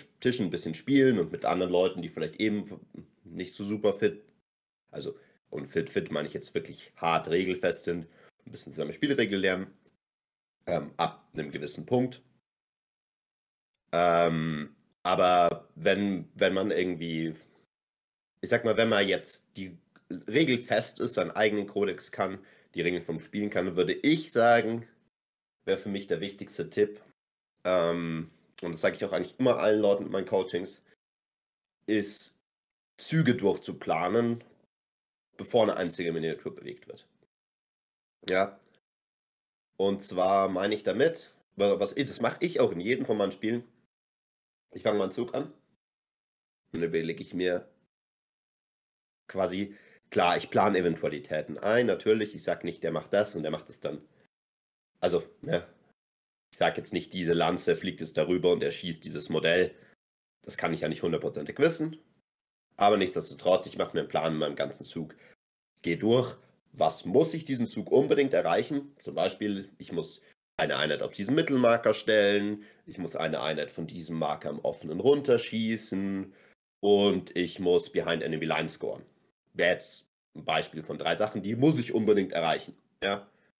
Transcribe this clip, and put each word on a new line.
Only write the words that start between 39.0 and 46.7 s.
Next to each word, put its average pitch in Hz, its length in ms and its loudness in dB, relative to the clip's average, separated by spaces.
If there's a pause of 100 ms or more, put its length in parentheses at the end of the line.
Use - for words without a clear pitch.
Und 98 260 0
zwar 95 440 2
meine 95 280 0
ich 104 80 -8
damit, - 520 0 (200)
wa-, 101 240 2
was 101 180 -2
ich, 139 100 -2
das - 140 -10
mach 120 180 0
ich 175 200 -2
auch 117 120 4
in 85 80 -6
jedem 117 260 -2
von 110 120 0
meinen 98 140 0
Spielen. 117 320 -4 (1080)
Ich - 120 -14
fange 104 160 2
meinen 95 120 0
Zug - 240 -4
an 139 100 -4
und - 80 -16 (1200)